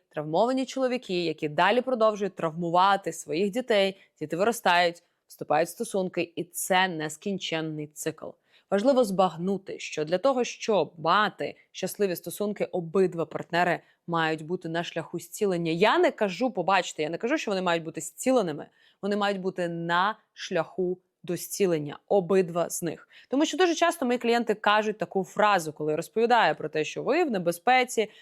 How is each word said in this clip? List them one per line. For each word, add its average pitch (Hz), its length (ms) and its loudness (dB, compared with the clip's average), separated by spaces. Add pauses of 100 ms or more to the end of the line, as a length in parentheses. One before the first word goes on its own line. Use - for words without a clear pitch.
травмовані 208 580 0
чоловіки, 247 580 -2
які 156 240 -2
далі 180 320 4
продовжують 220 560 0
травмувати 175 760 2
своїх 165 380 -4
дітей, 202 500 0 (180)
діти 156 180 -6
виростають, 180 680 2 (240)
вступають 156 420 0
в - 40 -14
стосунки, 185 640 -4
і 170 80 -6
це 185 440 0
нескінченний 160 960 -6
цикл. - 400 -10 (440)
Важливо 247 340 4
збагнути, 185 760 -2
що - 260 -6
для 170 140 0
того, 247 260 2
щоб - 540 -2
мати 165 580 0 (160)
щасливі 185 440 -4
стосунки, 202 480 -6
обидва 170 600 0
партнери 165 540 -2 (260)
мають 160 360 -2
бути 170 260 -6
на 170 160 -2
шляху 165 340 -8
зцілення. 170 540 -2
Я 208 260 4
не 339 120 4
кажу, 208 400 -2
побачте, 185 520 0
я 151 80 -2
не 165 80 -6
кажу, 277 200 -2
що - 120 -6
вони 190 120 -2
мають 170 220 0
бути 160 160 -10
зціленими, 180 640 -2 (360)
вони 202 140 -2
мають 202 240 0
бути 180 280 -4
на 170 500 -2 (140)
шляху 180 640 -4 (260)
до 175 120 -4
зцілення, 160 600 -2 (100)
обидва 180 640 2
з - 120 -8
них. - 260 -8 (220)
Тому 285 160 2
що 302 100 -6
дуже 349 180 4
часто 330 320 0
мої 240 120 0
клієнти 233 360 0
кажуть 214 440 2
таку 185 260 -4
фразу, 196 480 2
коли 151 200 -4
я 151 40 0
розповідаю 220 600 2
про 160 120 -8
те, 156 160 -2
що 151 180 -6
ви 285 220 2
в 294 60 0
небезпеці, 214 800 0 (120)